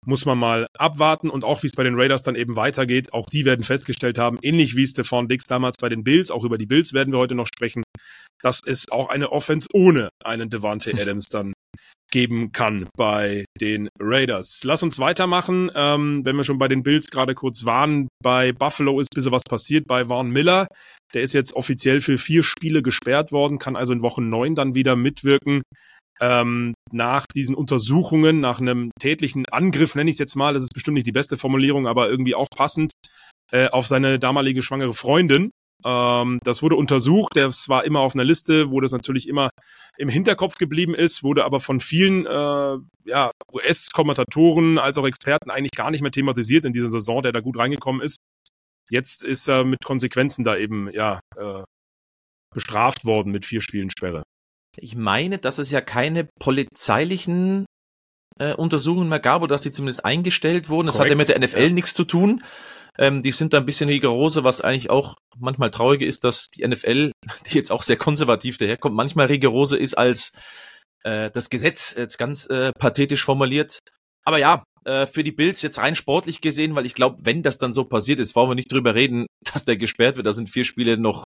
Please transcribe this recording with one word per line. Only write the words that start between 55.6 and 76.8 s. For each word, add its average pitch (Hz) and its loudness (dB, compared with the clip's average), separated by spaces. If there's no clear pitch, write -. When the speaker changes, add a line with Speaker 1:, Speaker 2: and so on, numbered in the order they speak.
Speaker 2:
ja 135 0
keine 156 -2
polizeilichen, 175 0
äh, 143 -2
Untersuchungen 165 0
mehr 156 0
gab 156 4
oder 147 0
dass 139 -4
die 139 -6
zumindest 135 -4
eingestellt 170 0
wurden. 160 0
Das 147 0
hat 147 4
ja 151 6
Speaker 1:
Korrekt. 143 4
Speaker 2:
mit 151 4
der 147 6
N 131 2
F 123 -2
L 131 4
Speaker 1:
Ja. 175 4
Speaker 2:
nichts 180 2
zu 180 2
tun. 202 2
Ähm, 139 4
die 131 0
sind 156 0
da 147 6
ein 131 2
bisschen 143 0
rigoroser, 143 2
was 127 2
eigentlich 127 -2
auch 139 2
manchmal 123 -2
traurige 135 2
ist, - -2
dass - 2
die - -8
N 123 0
F - -4
L, 139 0
<laughs> - -16
die - -2
jetzt - 2
auch 123 -2
sehr 117 2
konservativ 127 0
daherkommt, 113 -2
manchmal 139 2
rigoroser 135 2
ist - 0
als, 120 2
äh, 107 -6
das - -4
Gesetz, 127 0
jetzt 120 -6
ganz, 135 -4
äh, 131 0
pathetisch 139 2
formuliert. 139 0
Aber 160 2
ja, 151 4
äh, 135 0
für 156 -4
die 147 -4
Bills 170 0
jetzt 147 -2
rein 143 0
sportlich 165 -2
gesehen, 156 -2
weil 135 -2